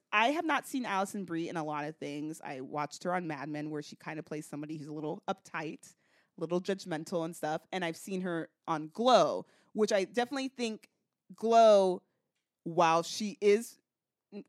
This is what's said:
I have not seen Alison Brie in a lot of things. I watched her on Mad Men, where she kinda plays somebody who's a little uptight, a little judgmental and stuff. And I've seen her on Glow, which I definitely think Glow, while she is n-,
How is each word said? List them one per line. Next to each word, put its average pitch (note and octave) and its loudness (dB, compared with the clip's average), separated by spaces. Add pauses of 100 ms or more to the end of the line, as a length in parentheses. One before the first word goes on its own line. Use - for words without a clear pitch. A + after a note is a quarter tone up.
(120)
I A3+ 4
have E4+ -2
not D4 -2
seen B3+ -4
Alison G3 -4
Brie E3+ -6
in - -10
a D#3+ -4
lot D3+ -6
of D#3 -10
things. D3 -10
I C3+ -10
watched C#3+ -8
her F3 -2
on F3+ -4
Mad C#3+ -8
Men, D3+ -8
where D3+ -6
she - -18
kinda D#3 -12
plays D3+ -12
somebody D3+ -12
who's D3+ -12
a D3+ -14
little D#3 -8
uptight, - -10 (440)
a E3 -16
little E3+ -2
judgmental F3 -6
and E3+ -6
stuff. D#3 -4 (100)
And F3+ -4
I've E3 -4
seen F#3+ -8
her E3+ -4 (180)
on D#3 -4
Glow, F3+ 4 (260)
which G#3+ 0
I G3 2
definitely B3 -4
think A3+ -6 (440)
Glow, G#3+ 8 (640)
while E3 4
she G3+ -6
is G#3 4 (540)
n-, G3+ -14